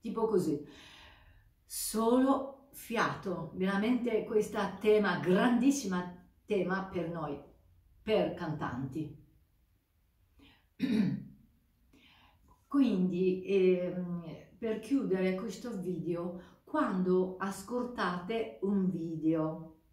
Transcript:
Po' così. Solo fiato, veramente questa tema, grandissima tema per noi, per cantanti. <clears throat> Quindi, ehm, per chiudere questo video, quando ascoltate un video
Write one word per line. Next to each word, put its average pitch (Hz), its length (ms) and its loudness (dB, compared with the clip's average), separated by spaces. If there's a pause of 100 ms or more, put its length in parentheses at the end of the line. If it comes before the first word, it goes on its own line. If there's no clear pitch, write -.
(160)
Po' 220 100 2
così. 156 400 2 (1000)
Solo - 1040 2
fiato, 185 800 -4
veramente 214 680 0
questa 208 560 -2
tema, 202 380 4
grandissima 202 1040 2 (220)
tema 185 380 0
per 165 260 -4
noi, 147 280 -6 (640)
per 180 320 2
cantanti. 151 920 -6 (1500)
<clears throat> 196 580 0 (1300)
Quindi, 185 800 2
ehm, 180 800 2 (340)
per 220 220 -4
chiudere 185 540 0
questo 226 420 -8
video, 170 880 -6
quando 185 760 0
ascoltate 208 1200 -4
un 190 280 2
video 160 840 -2 (180)